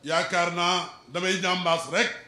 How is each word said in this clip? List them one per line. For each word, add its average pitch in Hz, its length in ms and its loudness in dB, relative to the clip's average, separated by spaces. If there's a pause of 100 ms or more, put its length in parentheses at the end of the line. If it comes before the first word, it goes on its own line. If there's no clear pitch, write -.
Yaakaar 170 500 2
naa 175 340 0 (240)
damay 185 280 0
ñambaas 175 520 0
rek 214 180 0 (180)